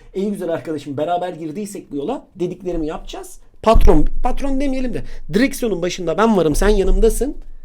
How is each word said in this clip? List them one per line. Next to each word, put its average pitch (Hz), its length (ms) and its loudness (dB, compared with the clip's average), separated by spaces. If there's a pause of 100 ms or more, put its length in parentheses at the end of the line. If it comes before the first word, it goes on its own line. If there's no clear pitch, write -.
(140)
Ey 196 160 -4
güzel 180 180 -6
arkadaşım, 151 480 -6
beraber 175 360 -4
girdiysek 170 600 -10
bu 143 40 -6
yola 151 380 -6
dediklerimi 170 520 -6
yapacağız. 330 540 -12 (220)
Patron, - 460 8 (140)
patron 269 380 0
demeyelim 262 340 -2
de 131 80 -6 (300)
direksiyonun 208 500 0
başında 170 360 -4
ben 220 180 4
varım, 156 180 2
sen 175 140 4
yanımdasın 214 680 2 (280)